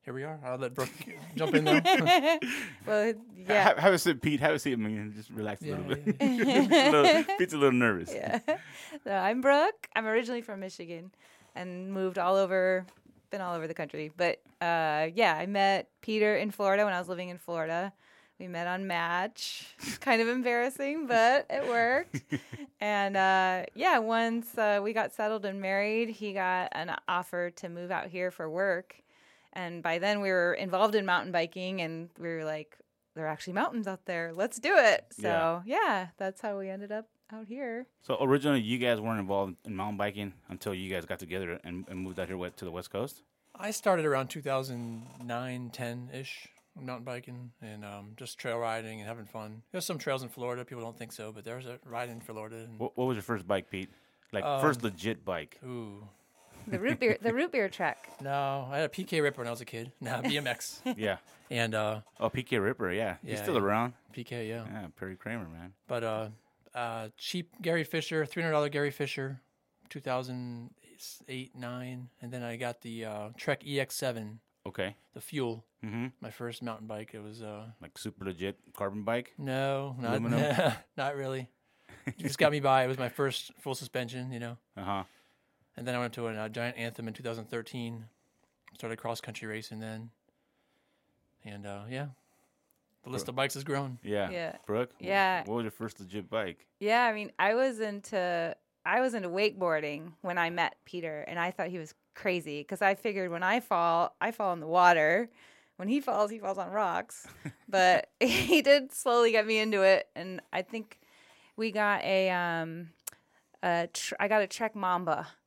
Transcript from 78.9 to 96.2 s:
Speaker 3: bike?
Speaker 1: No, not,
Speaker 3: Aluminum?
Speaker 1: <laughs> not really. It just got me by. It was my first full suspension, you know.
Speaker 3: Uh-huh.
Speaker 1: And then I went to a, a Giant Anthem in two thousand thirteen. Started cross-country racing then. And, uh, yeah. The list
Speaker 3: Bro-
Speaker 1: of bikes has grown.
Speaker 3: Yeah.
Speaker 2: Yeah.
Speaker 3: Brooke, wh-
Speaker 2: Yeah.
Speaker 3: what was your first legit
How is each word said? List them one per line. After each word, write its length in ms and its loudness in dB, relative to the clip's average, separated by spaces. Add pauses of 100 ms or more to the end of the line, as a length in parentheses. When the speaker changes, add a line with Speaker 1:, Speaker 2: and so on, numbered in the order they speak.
Speaker 3:
bike? 340 -2
Speaker 1:
No, 600 -2
not, 140 -2
Speaker 3:
Aluminum? 580 2 (120)
Speaker 1:
<laughs> 120 -18
not 180 -2
really. 340 -6 (580)
It 120 -8
just 200 -4
got 120 6
me 80 0
by. 260 6
It 40 0
was 100 -2
my 100 -2
first 520 -4
full 160 -6
suspension, 560 -6
you 80 -8
know. 160 -8 (200)
Speaker 3:
Uh-huh. 280 -4 (720)
Speaker 1:
And 80 -8
then 80 -2
I 40 -2
went 160 -4
to 120 -6
a, 200 -6
a 20 -8
Giant 300 -6
Anthem 280 -6
in 80 -8
two 80 -16
thousand 240 -6
thirteen. 600 -8 (680)
Started 240 -10
cross-country 500 -8
racing 320 -10
then. 300 -10 (1300)
And, 220 -14
uh, 220 -10
yeah. 180 -8 (1000)
The 60 -14
list 160 -6
Speaker 3:
Bro- 60 -10
Speaker 1:
of 40 -8
bikes 180 -2
has 100 -10
grown. 380 -4
Speaker 3:
Yeah. 280 -2
Speaker 2:
Yeah. 260 -6 (100)
Speaker 3:
Brooke, 240 -2 (100)
wh- 40 -14
Speaker 2:
Yeah. 400 2
Speaker 3:
what 120 -4
was 80 -2
your 60 -4
first 300 -10
legit 280 -10